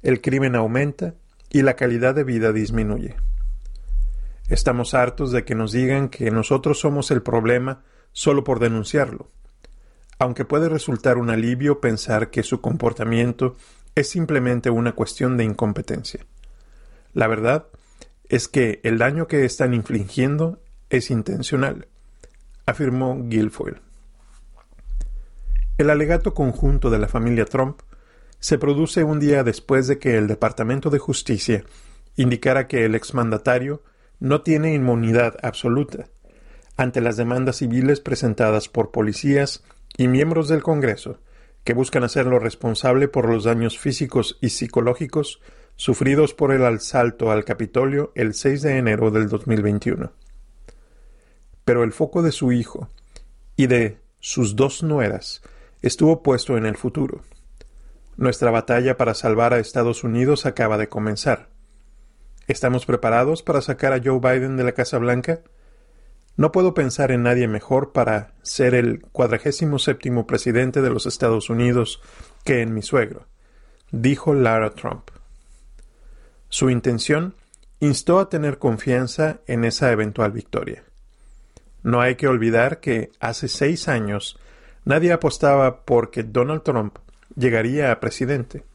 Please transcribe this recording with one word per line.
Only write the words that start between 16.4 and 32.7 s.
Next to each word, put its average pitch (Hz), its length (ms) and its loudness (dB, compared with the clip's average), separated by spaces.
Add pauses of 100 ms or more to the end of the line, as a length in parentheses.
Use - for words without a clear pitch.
La 113 140 2
verdad 113 400 0 (640)
es 120 180 0
que 117 340 0
el 113 140 0
daño 143 300 0
que 143 180 2
están 127 300 0
infligiendo 135 840 -2 (300)
es 123 220 0
intencional", 127 760 -4 (840)
afirmó 127 480 -2 (120)
Guilfoyle. 110 520 -2 (2000)
El 147 100 2
alegato 151 460 0
conjunto 135 560 2
de 110 80 2
la 104 80 0
familia 117 380 0
Trump 131 380 -2 (580)
se - 180 2
produce 151 460 2
un 151 160 0
día 143 240 4
después 131 420 0
de 139 140 0
que 123 160 2
el 107 100 2
Departamento 113 640 -2
de 143 80 2
Justicia 113 640 -2 (540)
indicara 127 500 2
que 120 180 0